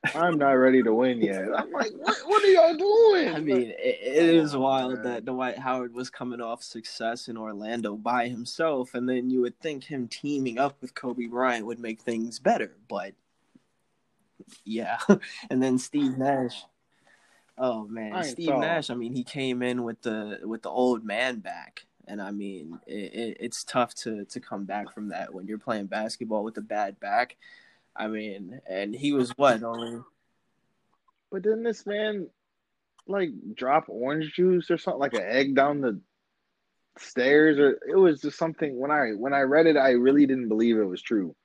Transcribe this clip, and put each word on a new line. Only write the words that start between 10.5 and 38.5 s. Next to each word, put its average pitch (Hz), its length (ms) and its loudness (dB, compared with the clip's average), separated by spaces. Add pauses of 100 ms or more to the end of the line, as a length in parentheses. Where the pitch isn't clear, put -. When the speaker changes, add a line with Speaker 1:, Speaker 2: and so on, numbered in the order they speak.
Speaker 2:
up 139 240 0
with - 140 -14
Kobe 123 320 -6
Bryant 120 400 -2
would 117 140 -8
make 113 200 -10
things 117 380 -6
better, - 380 0 (120)
but 98 260 -8 (1500)
yeah. 113 340 -6 (100)
<laughs> - 420 0
And 127 120 2
then 127 160 2
Steve 135 380 -2
Nash. 131 480 -2 (960)
Oh 117 280 -4
man, 110 260 -10
Speaker 1:
I 185 60 -6
ain't 170 100 -4
Speaker 2:
Steve 160 180 -8
Speaker 1:
soft. 135 140 2
Speaker 2:
Nash, 156 280 -2
I 123 60 -6
mean, 120 180 -6
he 127 120 -4
came 131 380 -4
in 123 200 -2
with 113 180 -8
the, 107 440 -6
with 113 180 -8
the 85 80 -8
old 123 340 2
man 117 360 -2
back, 90 440 -14 (220)
and 104 160 -10
I 98 80 -10
mean, 98 560 -10
it, 101 260 -10
it, 113 280 -8
it's - 240 -10
tough 123 320 -2
to, 107 300 -8
to - 140 -12
come 101 240 -10
back 98 300 -10
from 104 140 -12
that 92 260 -10
when 92 140 -14
you're 107 100 -8
playing 107 280 -6
basketball 110 580 -6
with 110 120 -8
a 107 60 -10
bad 104 380 -6
back. 107 360 -4 (600)
I 110 100 -6
mean, 107 540 -10 (100)
and 101 240 -4
he 143 180 -2
was 127 240 0
what, 123 280 4
only 117 360 -8 (1300)
Speaker 1:
But 196 100 -8
didn't 220 220 0
this 226 200 -4
man, 208 440 -4 (800)
like, 185 220 -2 (240)
drop 139 340 0
orange 143 460 -4
juice 180 360 4
or 170 80 2
something, - 220 -4
like 139 140 -2
an 101 100 -2
egg 131 320 2
down 143 240 4
the 117 200 -2 (1000)
stairs? 147 600 4
Or 143 200 6 (100)
it 175 100 4
was 165 220 6
just 147 180 -6
something, 156 400 -4